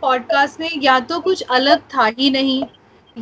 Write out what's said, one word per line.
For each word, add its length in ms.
पॉडकास्ट 580
में 100
या 160
तो 200
कुछ 220
अलग 400
था 240
ही 100
नहीं, 340